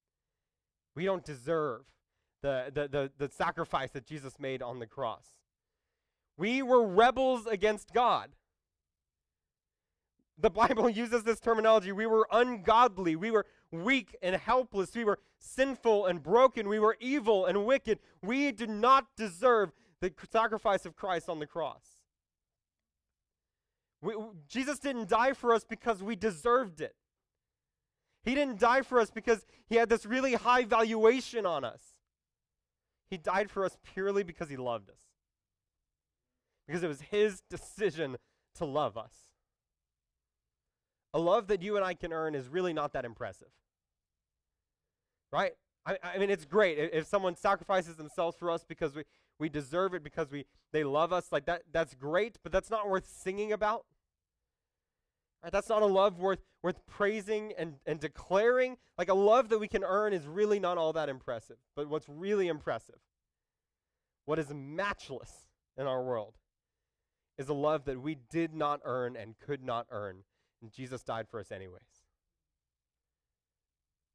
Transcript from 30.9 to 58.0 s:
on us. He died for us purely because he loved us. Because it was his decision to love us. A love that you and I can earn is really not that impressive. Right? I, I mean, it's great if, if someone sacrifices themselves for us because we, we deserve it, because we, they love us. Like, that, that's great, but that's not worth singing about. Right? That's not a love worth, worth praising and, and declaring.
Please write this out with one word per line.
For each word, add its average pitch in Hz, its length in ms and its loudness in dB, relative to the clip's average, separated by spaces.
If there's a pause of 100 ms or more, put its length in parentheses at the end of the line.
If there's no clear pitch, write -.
on 151 200 -2
us. - 160 -10 (1300)
He 196 80 -10
died 196 340 -2
for 196 140 -4
us - 120 -6 (160)
purely 196 300 -2
because 170 260 -10
he 139 80 -10
loved 117 320 -6
us. - 60 -20 (1700)
Because 165 160 -4
it 175 40 -2
was 143 140 -6
his 208 480 0
decision 160 680 -6 (380)
to 175 100 -6
love 135 320 -2
us. 113 160 -14 (2000)
A 151 60 0
love 185 280 2
that 196 140 0
you 208 140 -4
and 196 100 0
I 185 80 -2
can 170 180 -8
earn 160 220 -4
is 135 140 -6
really 175 260 -2
not 147 200 -4
that 131 120 -6
impressive. 113 440 -12 (1800)
Right? 180 220 -2 (320)
I, 185 180 -6
I 175 140 -8
mean, 196 120 0
it's 175 160 -2
great 175 320 2
if, 160 160 -2
if 160 140 -2
someone 185 280 -2
sacrifices 185 600 -2
themselves 165 400 -4
for 170 120 -6
us 165 140 -2
because 151 320 -6
we, 151 80 -10 (360)
we 156 100 -4
deserve 151 440 -2
it, 170 100 -8
because 151 280 -8
we, 139 140 -10 (260)
they 151 120 0
love 147 280 0
us. 180 200 -4
Like, 147 140 -2
that, 170 260 -4
that's 165 220 -2
great, 160 500 -4
but 165 80 -14
that's 185 180 -2
not 214 180 -4
worth 190 200 -2
singing 202 440 -6
about. 214 340 -2 (1600)
Right? 170 80 -12
That's 202 180 -2
not 214 120 4
a 214 60 6
love 190 320 4
worth, 185 240 -2 (180)
worth - 240 -4
praising 214 720 -2
and, 160 180 -8 (100)
and 156 140 -4
declaring. 233 800 0 (200)